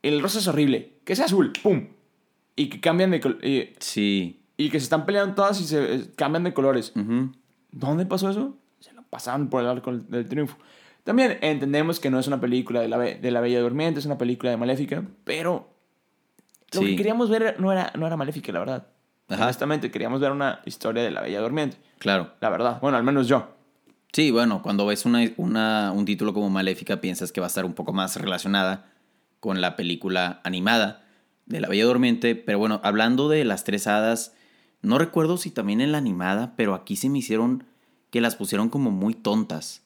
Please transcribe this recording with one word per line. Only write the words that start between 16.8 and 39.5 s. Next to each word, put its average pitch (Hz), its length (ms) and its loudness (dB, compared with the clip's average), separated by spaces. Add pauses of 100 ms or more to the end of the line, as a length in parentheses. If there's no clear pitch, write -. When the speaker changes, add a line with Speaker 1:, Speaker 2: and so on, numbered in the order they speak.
Speaker 2:
Sí. 196 60 2
Speaker 1:
que 196 100 2
queríamos 220 320 2
ver 220 300 0
no 190 120 2
era, 185 240 0
no 160 100 -2
era 165 120 -2
Maléfica, 151 340 -6
la 85 80 -2
verdad. 123 280 -6 (420)
Speaker 2:
Ajá. 107 160 0
Speaker 1:
Honestamente, 131 460 -2
queríamos 117 280 -4
ver 139 120 0
una 139 340 -2
historia 113 380 -4
de 110 80 -2
la - 100 -6
Bella 90 180 -4
Durmiente. 131 380 -2 (220)
Speaker 2:
Claro. 98 420 0
Speaker 1:
La 113 80 2
verdad. 117 320 0
Bueno, 135 160 2
al 117 60 2
menos 135 240 2
yo. 123 280 2 (560)
Speaker 2:
Sí, 151 180 4
bueno, 113 320 4
cuando 101 240 0
ves 104 200 0
una, 120 180 4 (140)
una, 110 580 0
un 104 100 2
título 101 280 0
como 104 160 0
Maléfica, 95 500 -2
piensas 90 320 -6
que - 80 -4
va 87 80 -2
a - 20 -6
estar 95 160 -2
un 82 80 -4
poco 90 200 -6
más 92 260 -2
relacionada 95 720 -2 (480)
con 95 220 -2
la 90 160 0
película 90 680 -2
animada 95 600 0 (400)
de - 160 -4
La 98 80 -2
Bella 101 160 4
Durmiente. 120 500 4
Pero 104 240 -2
bueno, 107 240 0
hablando 117 460 4
de 151 160 4
las 101 180 0
tres 101 240 -2
hadas, 110 460 2 (480)
no 110 160 4
recuerdo 165 400 2
si 175 120 -8
también 107 300 -2
en 147 140 2
la 151 40 0
animada, 101 600 -2
pero 104 180 2
aquí 98 220 -8
se 131 120 -2
me 139 100 0
hicieron 120 440 -2 (460)
que 120 100 -2
las 117 160 0
pusieron 104 340 -2
como 131 220 0
muy 98 220 0
tontas. 104 720 -4